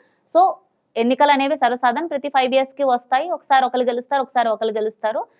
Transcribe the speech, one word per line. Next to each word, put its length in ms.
So 160
ఎన్నికలు 340
అనేవి 260
సర్వసాధారణ, 500
ప్రతి 220
ఫైవ్ 260
ఇయర్స్కి 300
వస్తాయి. 460
ఒకసారి 340
ఒకరు 180
గెలుస్తారు, 400
ఒకసారి 260
ఒకరు 200
గెలుస్తారు. 580